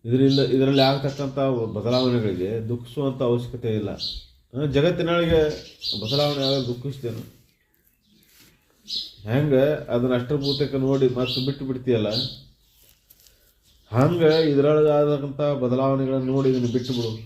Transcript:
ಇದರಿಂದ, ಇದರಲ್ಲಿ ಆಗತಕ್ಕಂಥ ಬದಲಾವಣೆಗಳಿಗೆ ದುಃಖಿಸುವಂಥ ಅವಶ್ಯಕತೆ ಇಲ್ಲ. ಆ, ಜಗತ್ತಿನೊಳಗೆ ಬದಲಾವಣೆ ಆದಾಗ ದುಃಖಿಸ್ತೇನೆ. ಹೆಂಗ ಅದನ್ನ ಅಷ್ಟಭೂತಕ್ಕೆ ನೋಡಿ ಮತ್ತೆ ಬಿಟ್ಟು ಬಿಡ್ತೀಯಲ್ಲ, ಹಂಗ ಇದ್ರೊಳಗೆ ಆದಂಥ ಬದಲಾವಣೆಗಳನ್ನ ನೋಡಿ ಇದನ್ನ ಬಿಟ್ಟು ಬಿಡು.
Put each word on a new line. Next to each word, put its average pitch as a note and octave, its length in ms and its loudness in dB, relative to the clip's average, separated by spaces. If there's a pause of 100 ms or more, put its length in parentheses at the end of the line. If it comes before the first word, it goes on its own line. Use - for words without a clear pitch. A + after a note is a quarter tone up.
ಇದರಿಂದ, C3+ 360 4
ಇದರಲ್ಲಿ C3+ 420 4
ಆಗತಕ್ಕಂಥ C#3 560 -2 (340)
ಬದಲಾವಣೆಗಳಿಗೆ A2 960 0
ದುಃಖಿಸುವಂಥ C3+ 540 -4
ಅವಶ್ಯಕತೆ A#2+ 540 -2
ಇಲ್ಲ. G2+ 120 -4
ಆ, - 840 -8
ಜಗತ್ತಿನೊಳಗೆ E3 680 2 (600)
ಬದಲಾವಣೆ C#3 460 0
ಆದಾಗ C3+ 180 0
ದುಃಖಿಸ್ತೇನೆ. A#2+ 800 -10 (1800)
ಹೆಂಗ C3+ 320 0 (340)
ಅದನ್ನ B2 260 0
ಅಷ್ಟಭೂತಕ್ಕೆ C3+ 640 -2
ನೋಡಿ C3+ 300 2
ಮತ್ತೆ B2+ 380 -2
ಬಿಟ್ಟು C#3 180 -6
ಬಿಡ್ತೀಯಲ್ಲ, B2 440 -2 (1800)
ಹಂಗ D#3+ 320 4
ಇದ್ರೊಳಗೆ D3+ 680 4
ಆದಂಥ D3 500 0
ಬದಲಾವಣೆಗಳನ್ನ C3+ 840 0
ನೋಡಿ C3+ 240 2
ಇದನ್ನ A#2+ 220 0
ಬಿಟ್ಟು B2+ 200 -2
ಬಿಡು. A#2 160 -2 (180)